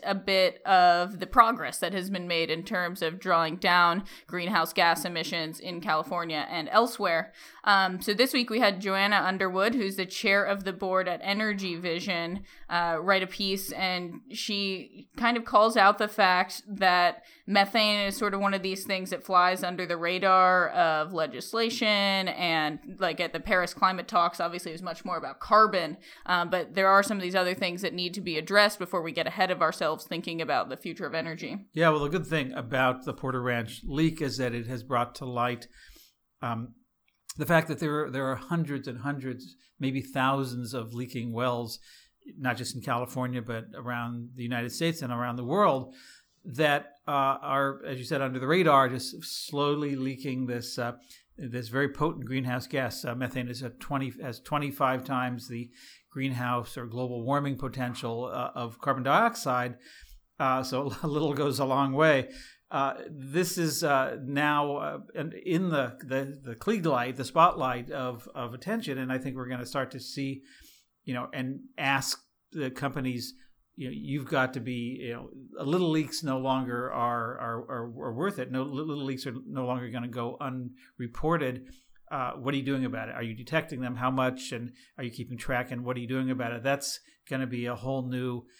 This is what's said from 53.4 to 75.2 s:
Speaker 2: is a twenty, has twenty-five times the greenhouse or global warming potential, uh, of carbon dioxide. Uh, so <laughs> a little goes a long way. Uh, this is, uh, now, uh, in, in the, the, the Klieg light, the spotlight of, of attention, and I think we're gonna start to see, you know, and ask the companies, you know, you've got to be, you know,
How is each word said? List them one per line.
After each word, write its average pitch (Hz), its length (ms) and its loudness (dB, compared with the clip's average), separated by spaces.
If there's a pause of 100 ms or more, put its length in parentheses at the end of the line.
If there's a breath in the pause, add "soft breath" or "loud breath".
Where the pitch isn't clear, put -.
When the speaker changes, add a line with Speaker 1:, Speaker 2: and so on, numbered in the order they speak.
Speaker 2:
is 123 120 -10
a 123 80 -8
twenty, 135 520 -4
has 123 180 -8
twenty-five 139 640 0
times 127 460 -4
the 120 200 -8 (400 loud breath)
greenhouse 123 680 -2
or 123 80 -8
global 120 400 -4
warming 139 320 0
potential, 123 760 -4
uh, 127 220 -4
of 117 240 -8
carbon 131 240 0
dioxide. 135 720 2 (640 loud breath)
Uh, 131 240 2
so 135 340 -4
<laughs> - 60 -6
a 160 40 -2
little 151 260 0
goes 139 260 0
a 139 60 2
long 135 260 2
way. 139 380 4 (420 loud breath)
Uh, 139 240 0 (140)
this 156 480 -2
is, 165 260 0
uh, 139 400 2
now, 147 540 2
uh, 151 200 -4 (160)
in, 160 180 -6 (140)
in 180 240 2
the, 131 320 0
the, 139 420 -4
the 120 120 -10
Klieg 196 300 -2
light, 127 300 0
the 131 80 -6
spotlight 139 680 2
of, 127 420 -6
of 120 200 -6
attention, 151 440 -6
and 131 140 -4
I 131 60 0
think 131 180 -6
we're 127 120 -8
gonna 123 180 -6
start 131 260 -4
to 135 80 -12
see, 135 420 -8 (640 soft breath)
you 131 100 -8
know, 123 180 -6
and 131 280 -6 (180)
ask 139 420 0 (320)
the 135 200 -6
companies, 127 640 -6 (420 soft breath)
you 131 120 -10
know, 135 80 -10
you've 139 300 -6
got 131 280 0
to 135 80 -6
be, 123 400 -6
you 117 120 -8
know, 120 160 -12 (340)